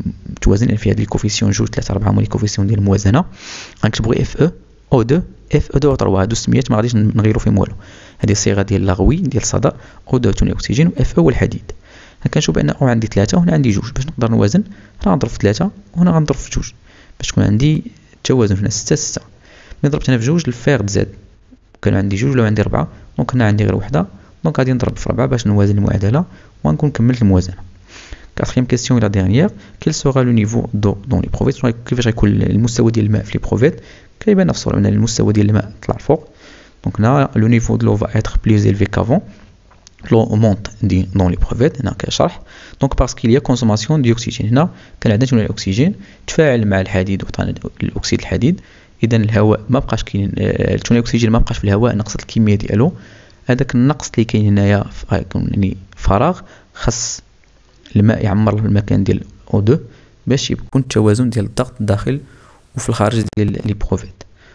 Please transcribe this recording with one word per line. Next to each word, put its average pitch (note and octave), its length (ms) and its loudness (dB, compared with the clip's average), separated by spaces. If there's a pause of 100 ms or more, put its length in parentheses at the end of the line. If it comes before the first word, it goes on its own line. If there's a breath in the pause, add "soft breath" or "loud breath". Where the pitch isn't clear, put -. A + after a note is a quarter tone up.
(300)
متوازن، G2+ 360 2
يعني G#2 120 0
فيه G2+ 120 0
هاد G2+ 100 0
لي G#2 60 -2
كوفيسيون G#2 440 -2
جوج، A2 180 0
تلاتة، A2 240 -6
أربعة G2+ 180 0
مولي G2+ 160 2
كوفيسيون G#2 400 -2
ديال G#2+ 120 0
الموازنة. G2+ 460 2 (600 loud breath)
غنكتبوا A2+ 380 0
اف - 140 -6
او D#3+ 140 2 (420)
او B2+ 100 4
دو، C#3+ 180 0 (340)
اف - 160 0
او - 80 2
دو C#3+ 120 2
او C3 40 2
تخوا، G2 280 2
هادو A2 100 0
السميات A#2 380 0
ما A2+ 60 2
غاديش A#2 200 0
نغيروا G#2+ 440 2
فيهم G#2+ 180 2
والو. - 160 -2 (460 loud breath)
هادي G#2 120 2
الصيغة G2+ 300 0
ديال G2 240 0
لا G2+ 60 2
غوي G2 240 2
ديال C3 260 -2
الصدى، - 280 0 (420 loud breath)
او B2+ 60 2
دو G#2 140 0
ثاني F#2+ 200 0
أكسجين، B2 340 0
و F3+ 120 2
اف - 200 0
او F3 40 6
هو D#3+ 60 4
الحديد. - 340 0 (600 loud breath)
هنا - 120 0
كنشوف D#3 200 0
بأن D3 160 0
أو - 160 0
عندي A#2 200 0
تلاتة G#2 320 0
وهنا E3+ 140 2
عندي C#3 180 2
جوج، G2+ 200 -2
باش C3 160 -4
نقدر A#2 240 -2
نوازن؟ A2+ 340 2 (380 loud breath)
هنا G3 100 2
غنضرب B2 180 0
في - 80 -10
تلاتة C3 320 0 (260)
وهنا F3 140 4
غنضرب D#3 260 2
في - 140 -12
جوج، - 220 -10 (460 soft breath)
باش - 100 -8
تكون G2+ 160 2
عندي B2 380 2 (420)
توازن G#2+ 320 2
هنا، G#2 140 -2
ستة - 260 -2
ستة. - 260 -6 (600 loud breath)
ملي C#3+ 100 0
ضربت D3 180 -2
هنا B2+ 80 4
في A2+ 80 -2
جوج، D#3+ 200 0
الفير B2 360 0
تزاد، G2+ 260 0 (760)
كان G2+ 120 0
عندي G2 220 0
جوج B2+ 140 0
ولا B2 160 2
عندي G#2+ 160 2
ربعة، A#2+ 260 -2 (300 loud breath)
دونك C#3+ 160 -2
هنا A#2 120 2
عندي G#2 180 2
غير G2+ 100 2
وحدة، B2+ 320 -2 (380 loud breath)
دونك D#3 140 -2
غادي C3 140 2
نضرب - 240 -2
في - 140 -6
ربعة B2+ 160 0
باش A#2+ 200 -2
نوازن G#2 320 2
المعادلة G#2 460 0 (400 loud breath)
ونكون D3+ 260 0
كملت A#2 320 0
الموازنة. F#2 340 2 (800 loud breath)
كاتريام - 300 0
كيسيون B2 320 0
إلى G#2+ 100 2
ديرنيير، G2 420 2 (300 loud breath)
كيل D#3 140 -2
سوغا C3+ 280 0
لو B2 100 2
نيفو A2+ 420 0
دو G#2 220 0 (100)
دون - 140 0
لي - 80 -4
بروفيت؟ A#2+ 480 -2 (100)
كيفاش B2 200 -2
غيكون A2 240 2
المستوى A2 600 2
ديال A2 160 0
الماء G#2+ 160 0
في - 160 -6
لي - 100 -6
بروفيت؟ G#2 320 0 (400 loud breath)
كيبان F#3+ 260 2
في C#3+ 120 -2
الصورة، - 180 -2
عندنا G2+ 180 2
المستوى G#2+ 380 0
ديال G#2 160 2
الماء G#2 240 0 (140)
طلع - 100 -2
الفوق، - 320 -2 (560 loud breath)
دونك - 160 -4
هنا C3+ 360 2
لو A2 100 4
نيفو A#2 300 2
دو A2+ 100 0
لو G#2+ 100 2
فا A2 220 -2
إتر - 260 0
بلو G#2+ 100 4
إيليفي G#2 300 2
كافون، G#2 360 0 (920 loud breath)
لو A2+ 140 6
مونت G#2+ 420 0 (140)
دي F#2 200 2
دون F#2 280 0
لي - 60 -2
بروفيت، - 440 0
هنا G#2 180 -4
كيشرح، - 440 -2 (380 loud breath)
دونك - 180 0
باسكو B2 300 0
il - 20 6
y A#2+ 60 6
a D3+ 40 4
consommation A#2 520 0
دو B2+ 200 2
أكسجين، - 360 -4
هنا C#3+ 220 2 (300 loud breath)
كان A#2 120 2
عندنا B2 180 2
ثاني A#2 120 2
الأكسجين A#2+ 520 -2 (320 loud breath)
تفاعل B2 400 2
مع F#2+ 140 2
الحديد F#2+ 440 -2
وعطانا F#2+ 300 -4 (280)
الأكسيد - 380 -2
الحديد، A#2 400 0 (420 loud breath)
اذا A#2 140 2
الهواء G#2+ 520 4
ما B2+ 100 2
بقاش - 260 -4
كاين، G2 340 -4
آه، G2 360 0
الثاني A#2 260 0
اكسجين A#2 300 0
ما A2+ 80 4
بقاش A2+ 200 0
في - 60 -6
الهواء، G#2 320 2
نقصت - 240 -6
الكميه G#2+ 340 2
ديالو. G#2+ 380 0 (540 loud breath)
هذاك B2+ 280 0
النقص C#3 400 0
اللي A2+ 100 2
كاين G#2+ 220 0
هنايا G2+ 380 2
ف-، - 300 -8
غيكون - 360 -4
يعني G2 260 -2 (200)
فراغ، C3+ 440 0 (340 loud breath)
خاص - 460 -4 (760)
الماء G#2+ 280 2
يعمر G#2 340 0
المكان G#2 460 0
ديال - 160 0 (340)
او G#2+ 60 2
دو A#2 180 2 (480 loud breath)
باش B2 240 0
يكون C3 320 -2
التوازن A2 480 2
ديال A2 140 -2
الضغط - 360 -4
الداخل G#2+ 400 -2 (560 loud breath)
وفي - 120 -10
الخارج A2 360 0 (120)
ديال G#2 300 -2
لي G#2 80 -2
بروفيت. - 480 -6 (320 soft breath)